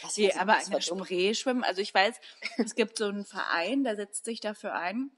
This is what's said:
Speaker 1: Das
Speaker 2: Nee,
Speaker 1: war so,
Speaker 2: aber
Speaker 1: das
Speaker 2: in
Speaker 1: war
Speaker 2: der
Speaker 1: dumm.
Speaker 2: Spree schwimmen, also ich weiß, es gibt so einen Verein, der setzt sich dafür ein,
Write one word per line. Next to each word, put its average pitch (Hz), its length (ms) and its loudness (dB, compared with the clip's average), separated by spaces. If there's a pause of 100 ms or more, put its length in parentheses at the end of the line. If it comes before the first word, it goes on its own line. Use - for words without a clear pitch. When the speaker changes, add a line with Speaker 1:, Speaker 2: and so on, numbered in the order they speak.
Speaker 1:
Das - 140 -6
Speaker 2:
Nee, 208 120 6
Speaker 1:
war 185 80 4
so, 165 40 -4
Speaker 2:
aber 196 140 4
Speaker 1:
das - 140 2
Speaker 2:
in 190 40 -2
Speaker 1:
war - 80 2
Speaker 2:
der - 80 -4
Speaker 1:
dumm. 180 160 -4
Speaker 2:
Spree 185 300 2
schwimmen, 247 300 0
also 185 180 0
ich 208 100 -4
weiß, 208 240 4 (400)
es 226 180 0
gibt 220 220 0
so 220 80 0
einen 202 220 -4
Verein, 190 580 0
der 220 120 -2
setzt 202 280 -10
sich 226 160 -6
dafür 208 320 -6
ein, 214 460 -4